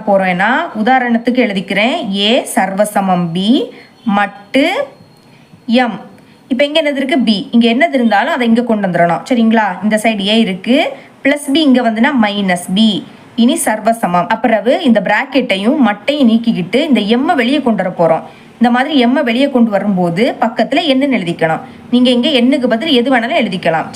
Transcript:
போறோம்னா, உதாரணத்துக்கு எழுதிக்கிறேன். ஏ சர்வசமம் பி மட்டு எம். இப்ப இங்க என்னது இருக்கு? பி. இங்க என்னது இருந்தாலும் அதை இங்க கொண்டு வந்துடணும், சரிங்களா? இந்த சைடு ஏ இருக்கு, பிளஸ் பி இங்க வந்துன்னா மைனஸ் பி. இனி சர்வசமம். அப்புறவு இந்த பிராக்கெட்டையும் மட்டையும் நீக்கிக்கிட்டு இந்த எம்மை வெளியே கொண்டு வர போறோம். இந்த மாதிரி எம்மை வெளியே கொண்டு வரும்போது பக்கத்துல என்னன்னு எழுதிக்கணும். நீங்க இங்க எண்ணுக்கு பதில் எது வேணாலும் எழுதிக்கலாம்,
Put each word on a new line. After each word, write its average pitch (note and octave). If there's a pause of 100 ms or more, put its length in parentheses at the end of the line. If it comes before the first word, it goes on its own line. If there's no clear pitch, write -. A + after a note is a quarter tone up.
போறோம்னா, F#3+ (320)
உதாரணத்துக்கு A#3+
எழுதிக்கிறேன். G3+ (280)
ஏ A3 (240)
சர்வசமம் F#3+ (120)
பி G3 (680)
மட்டு C4 (1160)
எம். G3 (540)
இப்ப C4
இங்க D4+
என்னது C#4+
இருக்கு? C#4 (100)
பி. A3 (220)
இங்க A#3
என்னது C#4+
இருந்தாலும் A#3
அதை B3+
இங்க A#3
கொண்டு G#3
வந்துடணும், E3+
சரிங்களா? A3+ (200)
இந்த G#3+
சைடு A3
ஏ A3
இருக்கு, F#3+ (460)
பிளஸ் C#4+
பி E4 (100)
இங்க B3
வந்துன்னா A3+ (100)
மைனஸ் G3+
பி. A3 (580)
இனி C#4+
சர்வசமம். G#3
அப்புறவு A3 (160)
இந்த A3
பிராக்கெட்டையும் A#3
மட்டையும் B3+
நீக்கிக்கிட்டு A3 (100)
இந்த G#3 (140)
எம்மை D#4
வெளியே C#4
கொண்டு G3+
வர F#3
போறோம். D#3+ (360)
இந்த A#3
மாதிரி C#4+ (140)
எம்மை C#4+
வெளியே C4
கொண்டு A3+
வரும்போது F#3 (220)
பக்கத்துல B3+
என்னன்னு C4
எழுதிக்கணும். E3 (300)
நீங்க B3+
இங்க D4 (100)
எண்ணுக்கு B3+
பதில் D4
எது C4
வேணாலும் B3
எழுதிக்கலாம், E3+